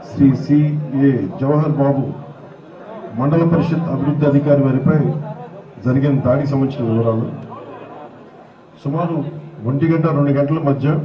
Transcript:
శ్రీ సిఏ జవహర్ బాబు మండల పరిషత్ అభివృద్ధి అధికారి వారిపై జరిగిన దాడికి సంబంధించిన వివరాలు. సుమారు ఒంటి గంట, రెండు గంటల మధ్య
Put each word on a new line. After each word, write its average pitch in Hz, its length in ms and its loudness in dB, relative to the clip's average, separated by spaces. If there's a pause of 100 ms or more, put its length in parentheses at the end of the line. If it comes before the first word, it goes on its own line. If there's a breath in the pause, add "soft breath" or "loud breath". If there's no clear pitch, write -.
(140)
శ్రీ 135 220 4
సిఏ 143 760 2 (280)
జవహర్ 151 320 2
బాబు 139 400 0 (1080)
మండల 165 280 2
పరిషత్ - 460 0
అభివృద్ధి 143 320 0
అధికారి 143 360 4
వారిపై 131 360 2 (880)
జరిగిన 135 360 2
దాడికి 135 260 2
సంబంధించిన 131 460 0
వివరాలు. 113 400 0 (1500)
సుమారు 160 400 -2 (440)
ఒంటి 139 180 2
గంట, 165 200 2
రెండు 143 240 2
గంటల 143 280 2
మధ్య 135 300 0 (160)